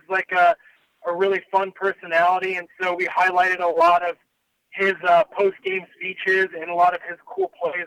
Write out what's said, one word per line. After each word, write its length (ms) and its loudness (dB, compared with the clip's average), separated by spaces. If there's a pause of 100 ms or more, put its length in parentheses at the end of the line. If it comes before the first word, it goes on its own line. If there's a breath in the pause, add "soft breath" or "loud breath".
like, 220 -4
a, 240 4 (520 soft breath)
a 80 -4
really 260 0 (100)
fun 200 0
personality, 840 -2
and 120 -10 (140)
so 120 -2
we 140 -4
highlighted 540 0
a 60 0
lot 400 2
of 80 -4 (560)
his, 220 -2 (140)
uh, 180 6
post-game 600 -4 (100)
speeches 540 -2 (100)
and 100 -12
a 60 -8
lot 180 4
of 140 -10
his 180 -14
cool 260 -6 (100)
plays, 260 -6